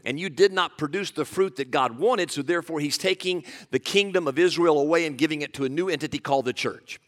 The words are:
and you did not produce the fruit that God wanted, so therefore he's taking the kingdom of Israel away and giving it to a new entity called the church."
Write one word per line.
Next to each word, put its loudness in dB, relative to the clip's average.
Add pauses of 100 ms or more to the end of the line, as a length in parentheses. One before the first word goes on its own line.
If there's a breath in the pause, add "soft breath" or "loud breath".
and -4
you -4
did 4
not -2
produce -4
the -4
fruit -2
that -6
God 2
wanted, 2
so -6
therefore -2
he's -2
taking -2 (280 loud breath)
the 2
kingdom 2
of -2
Israel 4
away 2
and -6
giving 0
it -8
to -4
a 0
new -2
entity -4
called 0
the -2
church." -8